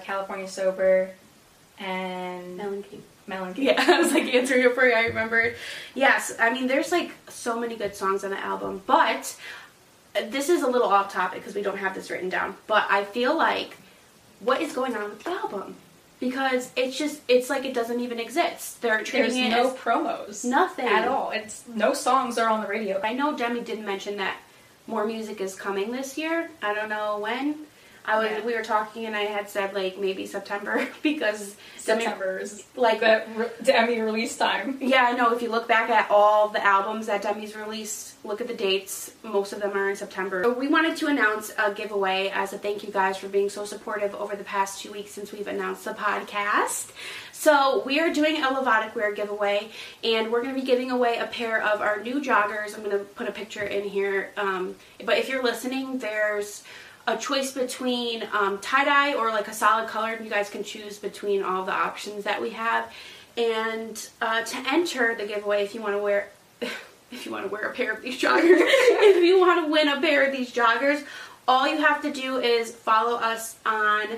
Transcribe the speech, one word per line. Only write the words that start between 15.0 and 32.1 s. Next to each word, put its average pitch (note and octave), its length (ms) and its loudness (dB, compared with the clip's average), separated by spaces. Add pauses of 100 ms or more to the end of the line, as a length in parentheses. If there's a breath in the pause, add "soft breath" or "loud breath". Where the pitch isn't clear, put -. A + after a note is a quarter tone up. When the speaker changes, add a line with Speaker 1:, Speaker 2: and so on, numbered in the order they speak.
Speaker 2:
with - 140 -16
the E4+ 60 -4
album? G#3 460 -8 (420)
Because C4 580 -2
it's B3+ 220 -2
just, D4 300 -4
it's B3 200 6
like C4+ 160 -2
it C4 80 -6
doesn't A#3+ 280 -2
even A#3+ 200 -6
exist. A#3+ 640 -4
They're A3 200 2
treating A#3+ 300 2
Speaker 1:
There's B3+ 40 0
Speaker 2:
it B3 140 2
Speaker 1:
no B3 200 4
Speaker 2:
as - 60 -6
Speaker 1:
promos - 680 -2
Speaker 2:
nothing. C4+ 420 2
Speaker 1:
at A3 220 4
all. B3+ 220 0
It's, - 360 -8
no A#3 280 2
songs B3+ 420 2
are A3+ 120 2
on A3 120 2
the G3+ 80 -6
radio. G3 340 -2
Speaker 2:
I A3 120 -2
know D4 220 0
Demi A#3+ 240 -2
did A3 200 -6
mention G3+ 380 -6
that F#3+ 180 -4 (500 loud breath)
more G#3+ 200 -2
music A3 340 -6
is F#3+ 140 -6
coming G3 380 -4
this C4+ 260 -8
year. E4 320 -4 (120)
I G#3 120 -2
don't G#3+ 160 -4
know G#3+ 280 -2
when. B3+ 360 -2 (480 loud breath)
I A3 160 0
was, A3 120 0
Speaker 1:
Yeah. G#3+ 100 -4
Speaker 2:
we A#3 140 -4
were A3 100 -4
talking A3 400 -2
and A3 100 -6
I G#3 100 -2
had G#3 260 -4
said, G3 240 -4
like, F#3+ 240 -4
maybe G3 280 -4
September G#3 680 -4
<laughs> - 80 -20
because G#3+ 520 -2 (300 loud breath)
Demi A3+ 200 2
Speaker 1:
September F#3+ 340 -4